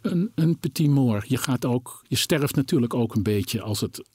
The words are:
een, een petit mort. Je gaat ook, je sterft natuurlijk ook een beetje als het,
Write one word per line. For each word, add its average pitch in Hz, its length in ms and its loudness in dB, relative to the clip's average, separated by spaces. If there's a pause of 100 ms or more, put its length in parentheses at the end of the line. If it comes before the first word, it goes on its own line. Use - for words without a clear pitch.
een, 185 320 -2
een 160 240 2
petit 151 300 0
mort. 127 400 2
Je 127 80 0
gaat 123 280 -2
ook, 127 440 -4
je 127 80 -2
sterft 143 380 0
natuurlijk 131 400 2
ook 117 200 0
een 107 80 2
beetje 104 380 0
als 110 200 -4
het, - 240 -6 (100)